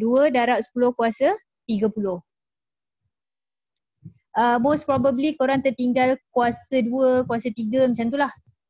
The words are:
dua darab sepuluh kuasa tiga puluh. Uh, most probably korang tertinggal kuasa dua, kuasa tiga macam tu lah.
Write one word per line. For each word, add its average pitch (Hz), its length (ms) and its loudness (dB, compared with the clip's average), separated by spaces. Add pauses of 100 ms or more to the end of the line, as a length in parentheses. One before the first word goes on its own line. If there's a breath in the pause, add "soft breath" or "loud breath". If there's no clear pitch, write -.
dua 247 240 2
darab 247 320 0
sepuluh 247 320 -2
kuasa 247 400 0 (400)
tiga 220 160 0
puluh. 202 320 -4 (2250)
Uh, 240 240 2
most 285 240 0
probably 269 560 0
korang 262 240 0
tertinggal 254 560 0 (160)
kuasa 240 480 0
dua, 254 400 2
kuasa 233 320 -4
tiga 240 320 0
macam 233 240 -2
tu 277 80 -4
lah. 285 160 -2 (360)